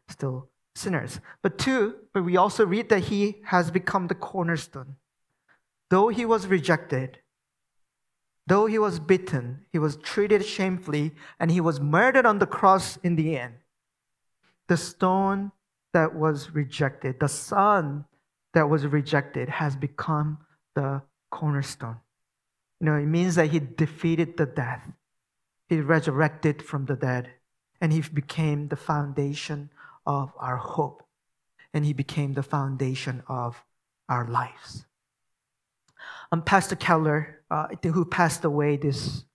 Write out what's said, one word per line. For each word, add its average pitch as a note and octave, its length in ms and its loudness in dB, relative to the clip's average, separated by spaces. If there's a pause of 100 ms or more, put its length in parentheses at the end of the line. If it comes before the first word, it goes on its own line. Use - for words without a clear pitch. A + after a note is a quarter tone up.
still C3 400 -8 (280)
sinners. - 440 -6 (220)
But - 160 -2
two, B3 380 0 (160)
but F#3+ 120 -2
we F3+ 120 2
also G3+ 280 4
read G3+ 260 0
that G3+ 140 4
he G3+ 400 -2
has F3 260 2
become F3+ 360 0
the F3 80 -4
cornerstone. D#3 840 -6 (920)
Though G3 180 6
he A#3 160 -2
was A3 220 2
rejected, D#3 720 0 (1300)
though G#3 200 4
he A3 120 0
was G3 200 0
beaten, D3+ 760 -2
he E3+ 60 -2
was D3+ 180 0
treated G3+ 480 0
shamefully, F3+ 680 -2 (260)
and E3+ 120 2
he F3+ 100 4
was D#3+ 200 2
murdered A#3 460 6
on G#3 120 6
the G3+ 80 4
cross F#3+ 520 4
in F3 180 0
the D#3 220 0
end, A#2+ 160 -10 (1120)
the F3 80 4
stone G3 760 0 (400)
that D#3+ 220 2
was D3+ 360 -2
rejected, C#3 680 -4
the A#2 80 4
son F#3 760 0 (480)
that D#3 160 4
was D3 180 2
rejected, C#3 640 0
has D3 280 -2
become D3+ 640 -4 (360)
the C#3 280 -2 (280)
cornerstone. C#3 640 -4 (840)
You E3 60 -2
know, D3+ 100 2
it D3 100 -2
means E3+ 280 2
that D#3+ 160 4
he E3 100 2
defeated E3 760 -2
the D#3 100 2
death. B2 440 -6 (800)
He D#3+ 120 2
resurrected D3+ 840 2
from C#3 240 -6
the C#3 100 -2
dead, B2 340 -2 (500)
and D#3+ 120 2
he D#3+ 80 2
became D3+ 680 -2
the D3 80 -4
foundation C#3+ 920 -4 (360)
of C#3 320 -2
our B2+ 180 -4
hope, - 460 -6 (720)
and D3+ 100 0
he D3 80 0
became C#3 420 -4
the C#3 80 -2
foundation C3 880 -4
of B2 360 -8 (440)
our A#2+ 200 -2
lives. - 580 -6 (1400)
Um, E3+ 120 0
Pastor F3+ 340 2
Keller, D#3 640 0 (100)
uh, D#3 180 -2 (140)
who E3+ 220 2
passed F3 400 0
away D3 320 0
this, C#3 480 -4 (100)